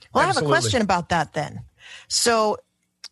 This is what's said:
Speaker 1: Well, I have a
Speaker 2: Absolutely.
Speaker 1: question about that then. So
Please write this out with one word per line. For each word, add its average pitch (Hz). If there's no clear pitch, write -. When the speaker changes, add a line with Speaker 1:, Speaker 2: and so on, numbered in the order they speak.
Speaker 1:
Well, 269
I 339
have 381
a -
Speaker 2:
Absolutely. 302
Speaker 1:
question 240
about 185
that 165
then. -
So 220